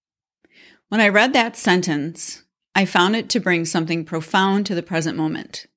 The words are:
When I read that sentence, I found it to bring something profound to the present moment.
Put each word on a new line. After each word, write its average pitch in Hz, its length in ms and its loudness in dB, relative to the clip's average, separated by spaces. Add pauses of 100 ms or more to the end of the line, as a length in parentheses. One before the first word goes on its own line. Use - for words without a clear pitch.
(880)
When 220 120 2
I 208 80 6
read 220 240 4
that 233 240 0
sentence, 165 840 -2 (320)
I 196 100 2
found 190 300 2
it 226 140 -4
to 240 100 0
bring 170 260 0
something 165 400 -2
profound 190 640 0
to 190 80 -4
the 170 80 -4
present 165 340 -4
moment. - 480 -6 (120)